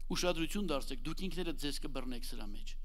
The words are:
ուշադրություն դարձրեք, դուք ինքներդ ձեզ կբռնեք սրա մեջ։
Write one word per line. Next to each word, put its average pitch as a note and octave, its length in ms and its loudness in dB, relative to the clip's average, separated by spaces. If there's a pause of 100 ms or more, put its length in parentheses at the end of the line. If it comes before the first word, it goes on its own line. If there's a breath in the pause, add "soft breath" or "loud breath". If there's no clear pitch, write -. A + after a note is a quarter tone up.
(160)
ուշադրություն F3 540 4
դարձրեք, C3 340 0
դուք D#3+ 220 -2
ինքներդ E3+ 340 0
ձեզ C#3+ 220 0
կբռնեք B2+ 480 -2
սրա A#2 180 -4
մեջ։ A2+ 260 -2 (100)